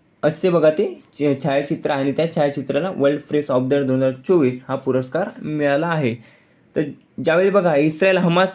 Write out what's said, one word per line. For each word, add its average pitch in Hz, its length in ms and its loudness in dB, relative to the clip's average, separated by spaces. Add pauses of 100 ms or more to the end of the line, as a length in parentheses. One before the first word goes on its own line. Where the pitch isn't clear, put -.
(220)
असे 160 280 0
बघा 156 200 4
ते 202 320 -4 (180)
छ-, 143 240 0
छायाचित्र 143 460 -2
आणि 139 220 -2
त्या 160 220 -2
छायाचित्राला 143 600 -2
वर्ल्ड 143 240 0
प्रेस 147 300 -4
of 131 80 2
the 131 140 0
year 143 140 2
दोन 131 100 0
हजार 131 160 0
चोवीस 131 560 0
हा 131 60 -4
पुरस्कार 131 540 -2 (140)
मिळाला 147 440 0
आहे. 151 280 0 (600)
तर 160 60 0 (420)
ज्यावेळी 175 260 2
बघा 180 240 2
इस्रायल 156 420 2
हमास 175 380 2